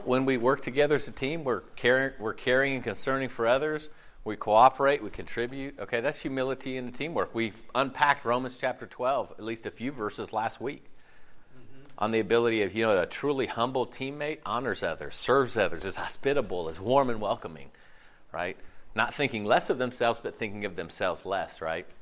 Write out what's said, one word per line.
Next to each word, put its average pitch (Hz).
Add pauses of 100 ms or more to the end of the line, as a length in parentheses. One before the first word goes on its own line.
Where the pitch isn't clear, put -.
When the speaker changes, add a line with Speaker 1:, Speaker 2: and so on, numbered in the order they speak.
Speaker 1:
when 127
we 135
work 120
together 147
as -
a -
team, 151
we're 120 (140)
caring, 131
we're 104
caring 135
and 120
concerning 131
for -
others. 147 (360)
We 107
cooperate, 131
we 101
contribute. 135
Okay, 117
that's 139
humility 131
in 127
the 120
teamwork. 135
We 113 (240)
unpacked 135
Romans 123
chapter -
twelve, 127
at 104
least 113
a 107
few 123
verses 107
last 110
week, 143 (680)
Speaker 2:
Mm-hmm. - (140)
Speaker 1:
on 107
the 113
ability 113
of, 92
you 110
know, 110
a 87
truly 135
humble 123
teammate 147
honors 113
others, 78
serves 127
others, 92
is 95
hospitable, 98
is 80
warm 127
and 110
welcoming, 98 (640)
right? 87 (380)
Not 113
thinking 117
less 123
of 165
themselves, 120
but -
thinking 104
of 95
themselves 87
less, 92
right? 82 (160)